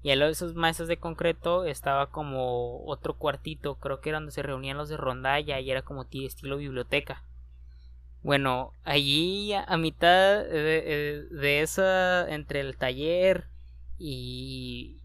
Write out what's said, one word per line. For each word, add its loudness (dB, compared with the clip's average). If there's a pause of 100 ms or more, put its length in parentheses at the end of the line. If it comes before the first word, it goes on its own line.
Y -2
al 4
lado 6
de 2
esas -6
mesas 0
de 0
concreto 0
estaba 0
como -4
otro -6
cuartito, -4
creo -6
que -4
era -2
donde -8
se -6
reunían -6
los -8
de -8
rondalla 0
y -4
era 0
como -10
ti-, -8
estilo -6
biblioteca. -4 (960)
Bueno, 2 (100)
allí 2
a, 0
a 0
mitad 6
de, -2 (220)
de, -2
de 2
esa, 2
entre -4
el -6
taller 2 (520)
y, -8